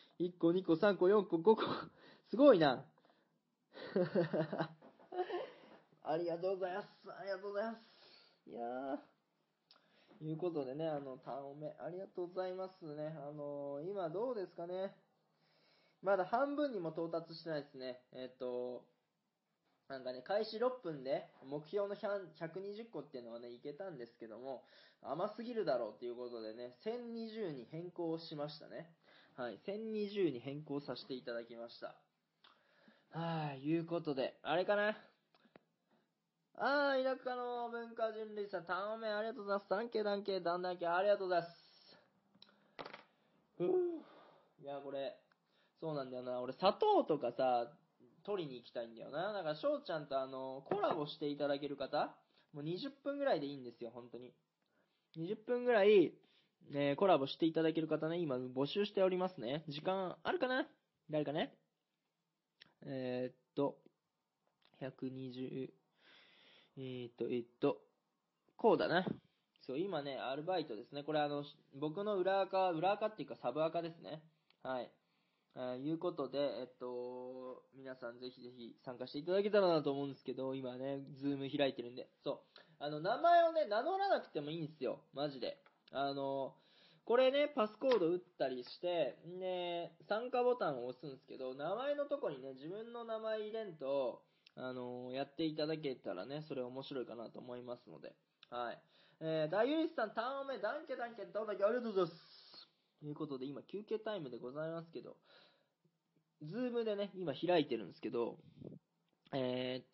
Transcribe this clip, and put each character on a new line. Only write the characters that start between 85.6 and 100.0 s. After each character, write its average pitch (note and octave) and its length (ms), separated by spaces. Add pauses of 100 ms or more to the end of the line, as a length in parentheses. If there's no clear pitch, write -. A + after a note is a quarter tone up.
あ C#3 220
の、 C#3 420 (480)
こ A3+ 140
れ C4 140
ね、 D4 220
パ G#3+ 140
ス G#3 100
コ C4+ 120
ー A#3+ 100
ド E3+ 120
打 F3+ 40
っ F3+ 40 (200)
た C#3+ 80
り B2+ 160
し - 160
て、 E3+ 480
ん F3+ 120
で、 F3 520 (160)
参 A#3 240
加 B3 100
ボ B3 140
タ F3+ 160
ン A#2+ 140
を - 20
押 B2+ 100
す - 80
ん D3 40
で C3 80
す - 100
け A2 100
ど、 C3 160
名 D3+ 220
前 C#4 200
の C#4+ 100
と C#4+ 120
こ C4 120
に C3+ 120
ね、 C3+ 120
自 C3+ 160
分 A3+ 240
の A#3+ 100
名 A3+ 160
前 A3 220
入 G#3+ 100
れ A3 140
ん F3+ 100
と、 C3+ 480 (320)
あ B2+ 160
の、 B2 400
や C3+ 120
っ - 120
て E3 80
い D#3 120
た D3+ 120
だ D#3+ 100
け C#3+ 200
た G2 160
ら F2+ 120
ね、 D3 220
そ C#3 80
れ C3 60
面 B2+ 200
白 C3+ 200
い A#2 40
か A2+ 100
な A2+ 140
と - 100
思 B2 180
い B2 40
ま B2 140
す B2 140
の D#2 100
で。 - 160 (340)
は A#2+ 220
い。 - 100 (380)
え D#3+ 300
ー、 - 20
大 A3 180
ユ D4+ 140
リ E4 60
ス E4 60
さ A3+ 100